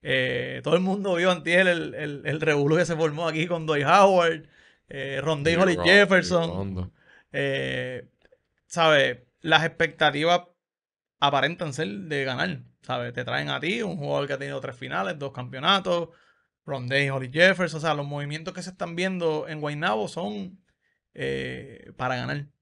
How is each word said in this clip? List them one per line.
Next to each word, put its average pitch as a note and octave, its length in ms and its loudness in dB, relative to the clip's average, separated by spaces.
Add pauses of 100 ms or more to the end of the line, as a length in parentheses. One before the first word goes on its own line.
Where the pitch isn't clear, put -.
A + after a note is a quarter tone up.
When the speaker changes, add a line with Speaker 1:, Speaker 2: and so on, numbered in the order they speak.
Speaker 1:
Eh, B2+ 560 -2
todo D3+ 120 2
el F3+ 60 4
mundo F#3+ 340 0
vio F3+ 160 2
antier F3 360 4
el, D#3+ 280 0
el, C#3+ 300 -8
el D3+ 140 -2
revolú D3+ 360 4
que E3+ 100 4
se E3 100 -2
formó D#3 320 0
aquí D#3 200 -2
con E3 180 -2
Dwight D3 220 0
Howard, F3 600 6 (400)
eh, C#3 360 -8
Rondé D3+ 300 0
Speaker 2:
Y - 20 4
Speaker 1:
Hollis F#3 220 4
Speaker 2:
Ron-, F3 100 0
Speaker 1:
Jefferson. F3+ 560 6
Speaker 2:
y E3 100 -4
Rondo. F#2 380 -6 (400)
Speaker 1:
Eh, C3 760 -4 (600)
¿sabe? D3 580 4 (160)
Las D#3+ 240 4
expectativas D#3+ 760 0 (760)
aparentan C#3+ 540 0
ser D#3 140 -4
de E3+ 360 -6
ganar, C3+ 360 -4 (240)
¿sabe? B2 300 -6
Te B2 120 -8
traen C#3+ 240 -4
a C3+ 100 -2
ti, F#3+ 220 -4
un F3+ 160 -6
jugador C#3+ 300 -2
que C#3 60 -4
ha C3+ 40 -6
tenido C#3 240 -8
tres C3+ 140 -10
finales, D3+ 420 -6
dos - 140 -8
campeonatos, E3 760 -2 (580)
Rondé C3+ 420 -2
Hollis C3 220 -6
Jefferson, F3 460 2
o D3 40 -8
sea, D#3 140 0
los C#3+ 100 -4
movimientos D3 480 -8
que F3+ 80 -12
se F3+ 100 -12
están F3 240 -8
viendo E3+ 520 -2
en D#3 120 -8
Guaynabo E3 480 -2
son, F#3+ 520 -8 (560)
eh, C3 840 -8
para B2+ 200 -4
ganar. C#3 280 -6 (160)